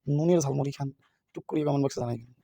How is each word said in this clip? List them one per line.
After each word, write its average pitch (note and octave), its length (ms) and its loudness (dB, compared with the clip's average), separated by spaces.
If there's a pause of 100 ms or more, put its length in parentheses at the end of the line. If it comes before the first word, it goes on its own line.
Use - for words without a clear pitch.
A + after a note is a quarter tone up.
নুনের D#3+ 380 4
ঝালমুড়ি C#3 320 -2
খান, C#3 120 -6 (460)
টুক E3+ 140 -12
করে E3 180 -2
কমেন্ট C#3+ 180 2
বক্সে C3 180 -2
জানাইবেন। A#2+ 280 -6 (140)